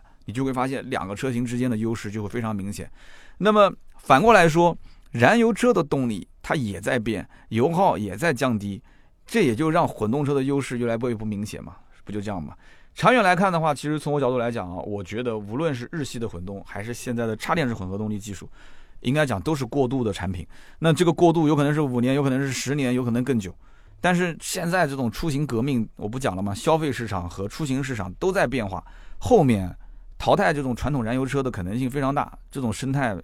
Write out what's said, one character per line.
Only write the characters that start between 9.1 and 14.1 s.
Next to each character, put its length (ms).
这 160
也 120
就 140
让 180
混 220
动 160
车 80
的 80
优 180
势 200
越 80
来 100
越 160
不 100
明 220
显 180
嘛， 120
不 80
就 80
这 120
样 100
嘛？ 140
长 180
远 100
来 120
看 180
的 60
话， 160
其 80
实 160
从 120